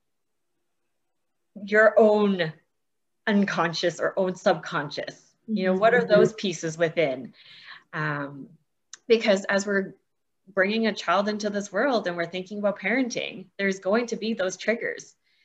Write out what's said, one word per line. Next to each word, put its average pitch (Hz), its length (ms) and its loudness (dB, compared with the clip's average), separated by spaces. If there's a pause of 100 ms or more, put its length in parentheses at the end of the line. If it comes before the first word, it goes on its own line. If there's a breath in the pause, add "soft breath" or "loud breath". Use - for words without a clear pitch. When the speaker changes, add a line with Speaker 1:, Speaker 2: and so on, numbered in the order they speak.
(1700)
Speaker 1:
your 214 320 4
own 208 540 4 (760)
unconscious 175 760 0
or - 180 -2
own 185 180 0
subconscious. 160 840 -4 (280)
You 190 180 -2
know, 185 80 2
what 220 200 4
are 480 80 4
Speaker 2:
Mm-hmm. - 100 2
Speaker 1:
those - 220 6
pieces 165 440 -4
within? 156 560 -2 (580 loud breath)
Um, 143 560 -6 (600)
because 220 380 4
as 196 200 0
we're 196 280 -2 (600)
bringing 214 320 2
a 202 80 0
child 202 340 0
into 214 220 -4
this 202 220 -6
world 226 340 0
and 175 100 -4
we're 170 100 -4
thinking 185 340 -10
about 202 180 -2
parenting, 196 680 -4 (120)
there's 190 220 -2
going 226 260 0
to 233 100 -6
be 220 180 -4
those 185 220 -4
triggers. - 600 -4 (280)